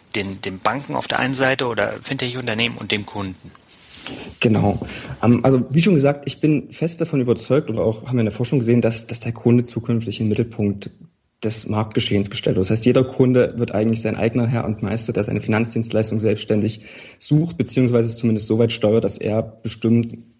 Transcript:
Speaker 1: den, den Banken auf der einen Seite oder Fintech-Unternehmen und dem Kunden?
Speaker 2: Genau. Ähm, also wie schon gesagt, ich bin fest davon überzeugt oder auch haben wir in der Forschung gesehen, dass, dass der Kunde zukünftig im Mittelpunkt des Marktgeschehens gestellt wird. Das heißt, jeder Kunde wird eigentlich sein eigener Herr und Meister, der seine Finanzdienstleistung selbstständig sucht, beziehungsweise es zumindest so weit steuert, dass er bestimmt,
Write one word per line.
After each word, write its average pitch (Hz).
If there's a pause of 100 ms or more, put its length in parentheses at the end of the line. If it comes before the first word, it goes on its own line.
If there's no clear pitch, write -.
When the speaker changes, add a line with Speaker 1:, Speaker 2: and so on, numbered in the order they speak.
(160)
Speaker 1:
den, 98
den 95
Banken 143
auf 123
der -
einen 127
Seite 131
oder 110 (100)
Fintech-Unternehmen 120
und 107
dem 104
Kunden? 98 (880)
Speaker 2:
Genau. 107 (380)
Ähm, 117
also 131
wie 151
schon 185
gesagt, 139
ich -
bin 151
fest -
davon 160
überzeugt 127
oder 110
auch 110
haben 127
wir 120
in 113
der 104
Forschung 127
gesehen, 117
dass, 113
dass -
der 117
Kunde 120
zukünftig 113
im 110
Mittelpunkt 107 (520)
des 107
Marktgeschehens 107
gestellt -
wird. 95
Das -
heißt, 110
jeder 123
Kunde 127
wird 117
eigentlich 113
sein 87
eigener 117
Herr 120
und 107
Meister, 95
der 104
seine 104
Finanzdienstleistung 110
selbstständig 107 (360)
sucht, 151
beziehungsweise 120
es 113
zumindest 110
so 110
weit 117
steuert, 107
dass 98
er 107
bestimmt, 113 (240)